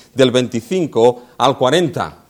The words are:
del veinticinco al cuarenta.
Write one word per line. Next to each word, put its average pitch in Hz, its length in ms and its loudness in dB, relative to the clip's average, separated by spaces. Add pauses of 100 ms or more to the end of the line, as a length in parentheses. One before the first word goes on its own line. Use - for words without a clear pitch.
(140)
del 127 160 2
veinticinco 120 920 -2 (120)
al 127 220 0
cuarenta. 131 720 -4